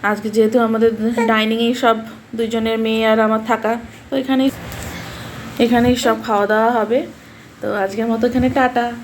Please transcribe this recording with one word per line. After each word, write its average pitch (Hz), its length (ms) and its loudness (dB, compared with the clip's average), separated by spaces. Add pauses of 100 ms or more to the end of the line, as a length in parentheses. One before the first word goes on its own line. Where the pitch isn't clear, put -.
(100)
আজকে 208 260 -4
যেহেতু 220 200 4 (120)
আমাদের 226 220 4 (400)
ডাইনিংয়েই 226 520 2
সব 226 140 4 (420)
দুইজনের 226 460 -2
মেয়ে 220 280 0
আর 220 140 4
আমার 220 240 0
থাকা, 226 220 0 (360)
তো - 40 -8 (100)
এখানেই, 262 280 2 (1120)
এখানেই 240 400 4
সব 226 120 2 (100)
খাওয়া 202 260 0
দাওয়া 220 260 2
হবে। 220 200 0 (640)
তো 214 60 -6 (160)
আজকের 202 300 -4
মতো 226 180 0
এখানে 254 260 0
টাটা। 247 300 0 (180)